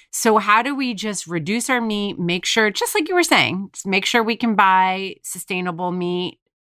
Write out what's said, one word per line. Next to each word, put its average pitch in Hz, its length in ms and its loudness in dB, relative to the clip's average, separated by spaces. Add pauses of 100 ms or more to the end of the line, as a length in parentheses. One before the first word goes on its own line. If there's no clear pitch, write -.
(120)
So 220 260 2
how 208 240 4
do 269 140 -2
we 262 180 -2
just 202 320 -6
reduce 175 420 -2
our 247 140 0
meat, 208 380 -2
make 175 260 -2
sure, 220 240 2
just 466 240 -2
like 330 160 0
you 370 60 0
were 349 80 4
saying, 185 500 2
just - 140 -12
make 196 180 0
sure 240 160 2
we 220 140 0
can 226 180 0
buy 190 720 2
sustainable 180 680 -6
meat, 180 460 -4 (300)